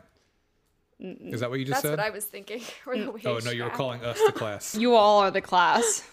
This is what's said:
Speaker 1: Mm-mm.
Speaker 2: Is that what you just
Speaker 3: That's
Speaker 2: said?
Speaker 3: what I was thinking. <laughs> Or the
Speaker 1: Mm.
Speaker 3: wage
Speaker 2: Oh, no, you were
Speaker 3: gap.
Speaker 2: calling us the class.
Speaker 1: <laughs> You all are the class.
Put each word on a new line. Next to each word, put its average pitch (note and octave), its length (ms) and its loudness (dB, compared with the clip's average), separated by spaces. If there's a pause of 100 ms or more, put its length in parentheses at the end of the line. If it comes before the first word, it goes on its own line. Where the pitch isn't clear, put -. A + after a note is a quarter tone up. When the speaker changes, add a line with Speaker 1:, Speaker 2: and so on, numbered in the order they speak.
(1000)
Speaker 1:
Mm-mm. F#3 320 -14
Speaker 2:
Is A2+ 80 -6
that A#2+ 80 -4
what C3+ 100 -6
you C3 60 -4
just B3+ 180 -4
Speaker 3:
That's D3 80 0
Speaker 2:
said? D#3 60 -2
Speaker 3:
what G#3 80 -2
I A3 40 -4
was G#3 160 -10
thinking. G3+ 360 -14 (120)
<laughs> - 140 -20
Or B3+ 100 -6
the - 100 -4
Speaker 1:
Mm. A#3 80 -10
Speaker 3:
wage A3 100 -12
Speaker 2:
Oh, A#2+ 180 -2
no, A#2+ 80 -4
you A#2+ 120 -6
were A#2+ 60 -6
Speaker 3:
gap. - 80 -8
Speaker 2:
calling A#2+ 280 -6
us A#2+ 200 -4
the G4+ 60 6
class. G#2+ 440 -6
Speaker 1:
<laughs> G#3+ 40 -4
You A#3+ 160 6
all G#3 240 8
are F#3+ 120 4
the F#3+ 100 0
class. F#3 720 2